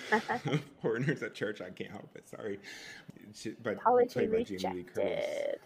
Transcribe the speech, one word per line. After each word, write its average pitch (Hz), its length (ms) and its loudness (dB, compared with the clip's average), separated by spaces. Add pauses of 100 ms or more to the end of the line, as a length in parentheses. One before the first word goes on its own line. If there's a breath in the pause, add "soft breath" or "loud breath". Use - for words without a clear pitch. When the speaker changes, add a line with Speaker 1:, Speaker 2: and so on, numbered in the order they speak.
Speaker 1:
<laughs> - 100 -2
of 214 520 2 (180)
Horror 117 180 2
Nerds 139 240 2
at 107 100 -4
Church. 120 260 -4
I 90 120 -8
can't - 200 -8
help - 240 -12
it, - 140 -16
sorry. - 300 -6 (720 loud breath)
She, - 180 -8 (100)
but - 160 0
Speaker 2:
Apology 247 360 8
Speaker 1:
played 240 180 4
by 220 120 4
Jamie 185 320 -2
Lee 180 80 -4
Curtis. - 200 -2
Speaker 2:
rejected. - 640 0